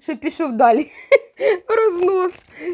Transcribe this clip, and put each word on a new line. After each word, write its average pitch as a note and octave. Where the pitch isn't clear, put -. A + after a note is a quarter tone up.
що D4+
пішов D4+
далі. A#3
<laughs> -
Рознос. F#4